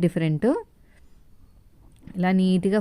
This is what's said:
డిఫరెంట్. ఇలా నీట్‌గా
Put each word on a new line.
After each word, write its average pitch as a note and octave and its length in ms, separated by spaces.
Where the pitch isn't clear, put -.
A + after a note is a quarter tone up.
డిఫరెంట్. D#3+ 420
ఇలా F3+ 220
నీట్‌గా F#3 420